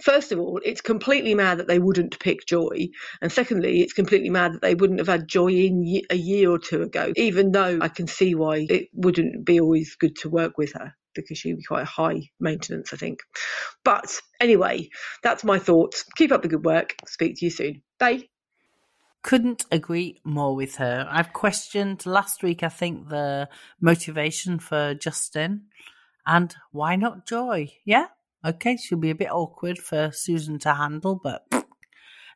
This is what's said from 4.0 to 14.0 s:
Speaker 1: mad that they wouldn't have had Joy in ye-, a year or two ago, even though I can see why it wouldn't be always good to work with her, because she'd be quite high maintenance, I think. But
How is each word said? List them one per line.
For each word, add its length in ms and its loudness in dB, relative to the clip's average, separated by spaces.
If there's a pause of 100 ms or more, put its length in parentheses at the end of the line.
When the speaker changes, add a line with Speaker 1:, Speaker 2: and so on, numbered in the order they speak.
Speaker 1:
mad 220 2
that 100 -10
they 140 2
wouldn't 240 2
have 80 -4
had 180 0
Joy 220 2
in 340 4
ye-, 260 -2
a 80 0
year 360 2
or 80 0
two 220 -4
ago, 340 -2
even 340 4
though 320 2
I 60 0
can 180 -8
see 300 2
why 340 0
it 220 0
wouldn't 520 0
be 140 6
always 380 2
good 220 0
to 100 -10
work 280 -2
with 180 -2
her, 200 -14 (200)
because 240 -12
she'd 180 -6
be 80 -12
quite 220 -4
high 420 -4 (100)
maintenance, 540 -6
I 40 -12
think. 240 -8 (640)
But 360 0 (180)